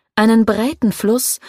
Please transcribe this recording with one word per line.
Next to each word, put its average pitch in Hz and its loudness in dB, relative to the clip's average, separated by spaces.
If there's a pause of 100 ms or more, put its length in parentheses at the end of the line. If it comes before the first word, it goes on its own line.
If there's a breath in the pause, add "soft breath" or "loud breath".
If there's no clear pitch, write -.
(140 soft breath)
einen 220 4
breiten 220 -2
Fluss - -2